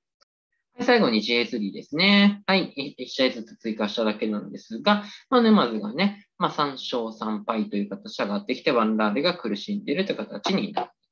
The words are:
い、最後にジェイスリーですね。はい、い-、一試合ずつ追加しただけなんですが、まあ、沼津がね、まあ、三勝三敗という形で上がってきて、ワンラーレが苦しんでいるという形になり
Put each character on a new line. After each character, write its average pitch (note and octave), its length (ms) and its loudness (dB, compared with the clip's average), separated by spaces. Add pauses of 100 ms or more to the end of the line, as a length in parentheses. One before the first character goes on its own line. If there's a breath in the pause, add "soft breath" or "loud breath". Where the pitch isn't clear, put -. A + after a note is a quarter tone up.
(800)
い、 A#3 60 -4
最 B3 160 6
後 D3 80 4
に A2 100 2
ジ A2 140 -2
ェ A#2+ 80 2
イ A2+ 60 -2
ス B2 120 -6
リ G2+ 120 -4
ー - 20 -10
で - 100 -12
す - 140 -8
ね。 G3+ 500 6
は F#3+ 80 4
い、 F3 220 0
い-、 C#3+ 260 -8
一 A#2+ 60 -14
試 C3 160 0
合 A#2 60 4
ず A2 120 -10
つ - 140 -20
追 A2 180 -6
加 G#2+ 140 -2
し - 60 -10
た A2+ 100 0
だ G#2+ 80 0
け A2 140 -6
な G#2+ 120 -2
ん - 140 -12
で - 40 -12
す - 240 -12
が、 G#3 220 2 (260 loud breath)
ま B3+ 100 4
あ、 - 20 4
沼 G#3 260 6
津 G#2+ 140 -4
が G#2 120 -8
ね、 G3 340 -2 (100)
ま F3 100 0
あ、 - 40 -2
三 C#3+ 240 -2
勝 A#2 360 -6
三 G#2+ 320 -4
敗 G#2+ 260 -2
と G#2 60 -6
い G2+ 120 -2
う - 20 -8
形 - 260 -12
で C3 80 -2
上 G2+ 60 -2
が G2+ 80 -2
っ G2+ 80 -8
て B2 100 -2
き - 80 -14
て、 B2 80 2
ワ A#2 140 4
ン A2 100 2
ラ G#2+ 160 2
ー - 40 -2
レ C#3 60 0
が F3 160 0
苦 G#2 200 -4
し G2+ 180 -6
ん G2+ 80 -6
で B2+ 80 -4
い D3 40 0
る F#3+ 100 0
と - 80 -2
い - 20 -6
う - 0 -
形 G#2+ 400 -4
に G#3 160 -2
な - 120 -2
り - 60 -12 (220)